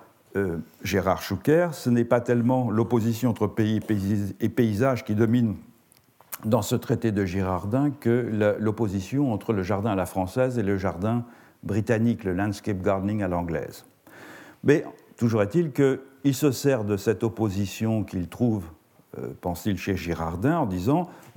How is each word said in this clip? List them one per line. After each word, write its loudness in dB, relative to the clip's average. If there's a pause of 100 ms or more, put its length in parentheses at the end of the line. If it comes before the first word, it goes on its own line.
(360)
euh, 0 (260)
Gérard 0
Schouker, 2
ce -4
n'est 4
pas 4
tellement 2
l'opposition 2
entre 0
pays 0
et 2
paysi-, -2
et 0
paysage 0
qui -2
domine 2 (880)
dans 2
ce -2
traité 0
de 2
Girardin 0
que 0
la, 2
l'opposition 0
entre -2
le 0
jardin 0
à 0
la 0
française -2
et -2
le 0
jardin -2 (400)
britannique, 0
le -2
landscape -4
gardening 0
à -2
l'anglaise. -4 (760)
Mais 4 (320)
toujours 2
est-il 2
qu'il 0
se 2
sert 0
de 0
cette 0
opposition -2
qu'il -4
trouve, 0 (520)
euh, -8 (100)
pense-t-il, -4
chez -2
Girardin, -2
en 0
disant, 0 (280)